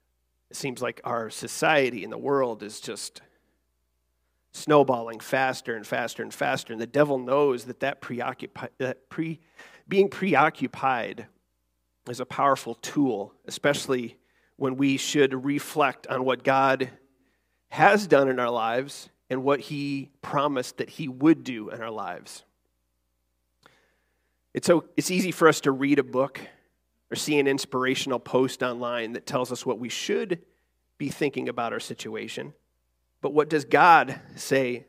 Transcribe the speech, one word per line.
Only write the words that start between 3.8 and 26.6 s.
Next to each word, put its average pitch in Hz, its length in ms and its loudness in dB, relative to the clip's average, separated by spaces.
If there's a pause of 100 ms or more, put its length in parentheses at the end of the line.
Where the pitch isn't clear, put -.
snowballing 127 680 2
faster 131 560 -2
and 104 120 -12
faster 120 340 -4
and 110 120 -10
faster, 131 400 -4
and 110 80 -8
the 113 40 -6
devil 143 320 2
knows 127 480 0
that, 120 140 -12
that 139 220 -4
preoccupi-, 127 760 -8
that 127 320 -6
pre-, 160 300 -6 (480)
being 196 220 4
preoccupied 131 1160 0 (800)
is 123 120 -10
a 123 60 -6
powerful 135 500 0
tool, 117 580 -2 (120)
especially 131 720 -2 (400)
when 131 180 -2
we 139 220 2
should 131 480 2
reflect 143 640 -2
on 131 160 -2
what 127 200 -2
God 135 480 2 (800)
has 202 360 6
done 139 220 6
in 127 120 0
our 120 120 0
lives 120 580 -4 (220)
and 131 120 -4
what 139 160 2
he 143 520 -8 (100)
promised 143 560 -2
that - 140 -6
he - 160 -10
would 135 360 4
do 117 260 -8
in 117 120 -12
our 113 80 -10
lives. 98 540 -12 (2000)
It's - 140 -6
so, 170 180 6 (100)
it's - 140 -2
easy 185 220 0
for 165 160 6
us 151 140 4
to 143 100 2
read 139 260 2
a 135 60 4
book 127 360 -4 (720)